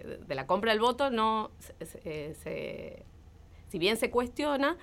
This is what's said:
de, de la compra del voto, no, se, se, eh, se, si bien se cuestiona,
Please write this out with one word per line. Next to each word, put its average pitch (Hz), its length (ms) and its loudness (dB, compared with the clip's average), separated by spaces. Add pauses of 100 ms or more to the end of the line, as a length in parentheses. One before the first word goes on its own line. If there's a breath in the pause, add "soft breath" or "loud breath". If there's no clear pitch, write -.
de, - 140 -8
de - 180 -6
la 135 100 -4
compra 202 260 4
del 214 100 4
voto, 254 280 4
no, 220 500 2
se, - 260 -14
se, - 180 -14
eh, 151 400 -6
se, 151 640 -8 (640 soft breath)
si 175 100 -4
bien 196 160 4
se 220 140 0
cuestiona, 277 720 2